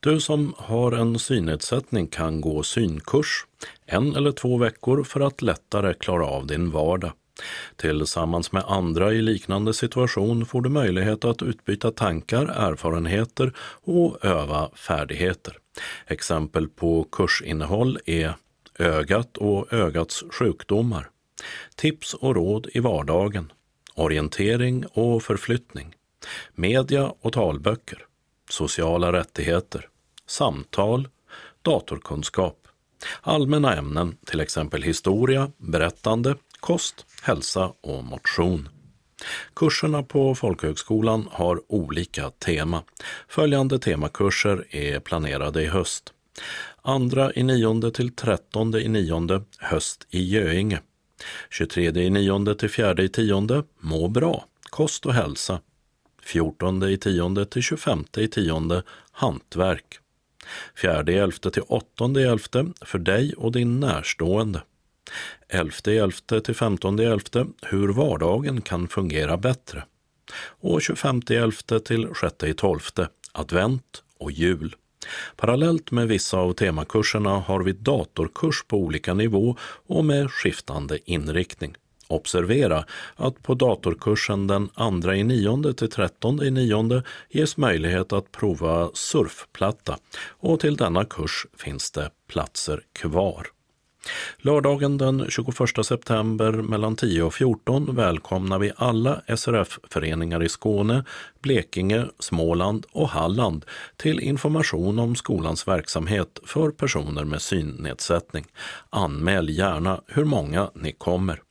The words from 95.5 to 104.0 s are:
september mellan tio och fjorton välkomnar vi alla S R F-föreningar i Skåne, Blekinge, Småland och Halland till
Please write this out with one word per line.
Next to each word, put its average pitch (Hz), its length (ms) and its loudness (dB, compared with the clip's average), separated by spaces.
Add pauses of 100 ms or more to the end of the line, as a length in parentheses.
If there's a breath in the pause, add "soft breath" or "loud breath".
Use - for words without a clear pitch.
september 110 680 0
mellan 110 440 0
tio 87 260 2
och 82 120 2
fjorton 131 600 2
välkomnar 95 640 0
vi 101 180 0
alla 120 500 0
S 117 220 -2
R 120 60 2
F-föreningar 82 880 -2
i 85 60 2
Skåne, 107 560 2 (380 loud breath)
Blekinge, 110 640 0 (120)
Småland 87 760 0
och 151 160 0
Halland 87 560 0 (320 loud breath)
till - 240 0